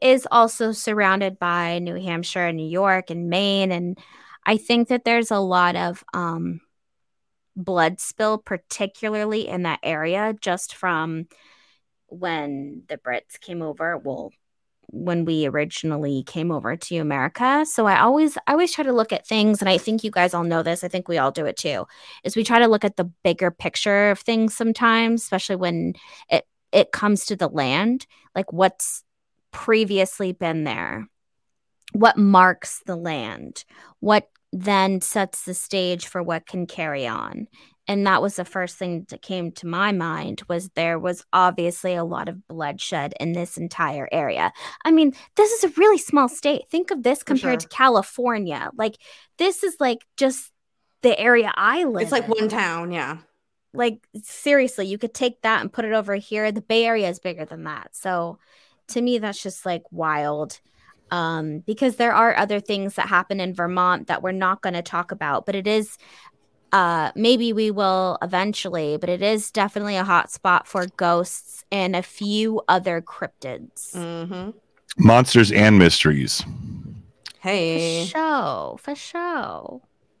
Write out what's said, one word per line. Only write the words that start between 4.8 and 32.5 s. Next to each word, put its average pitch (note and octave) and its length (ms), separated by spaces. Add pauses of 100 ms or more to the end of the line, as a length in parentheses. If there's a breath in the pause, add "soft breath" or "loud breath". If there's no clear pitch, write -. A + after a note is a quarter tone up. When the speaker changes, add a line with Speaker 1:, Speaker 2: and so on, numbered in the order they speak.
Speaker 1:
that B3 160
there's A#3 260
a G#3 80
lot F3+ 380
of, F3 360
um, E3+ 480 (920)
blood F3 460
spill, G#3+ 380
particularly G#3+ 1080
in F3+ 160
that E3 200
area, F3 580
just - 340
from D#3+ 540 (800)
when D3 840
the D#3 80
Brits - 440
came F3 220
over, D#3+ 360
well, - 340 (560)
when E3+ 360
we D#3+ 220
originally D3 800
came E3 260
over C#3+ 260
to E3+ 200
America. E3 720
So A3+ 200
I G3 140
always, C#4+ 360 (100)
I C4 60
always E4+ 200
try D4+ 120
to C4 80
look A3 200
at - 140
things, G#3+ 340
and G3 80
I F#3 100
think A3 240
you G#3+ 80
guys F3+ 240
all E3+ 100
know E3 180
this, E3+ 200
I F3+ 60
think F3+ 200
we E3+ 100
all C3+ 120
do D3+ 160
it - 100
too, C3+ 300 (380 soft breath)
is - 120
we A3 80
try A#3 140
to A#3 100
look G#3+ 160
at G3+ 120
the F3 140 (120)
bigger F3 280
picture G3+ 600
of G3 80
things A3 380
sometimes, A3+ 640
especially F#3+ 340
when F3 380 (340 soft breath)
it, - 180 (260)
it - 180
comes G#3 360
to G3+ 100
the E3+ 120
land, D#3+ 580 (280)
like, G3 180
what's - 520 (460)
previously G3 840
been D#3+ 320
there, A2+ 420 (840)
what A3 240
marks F#3+ 720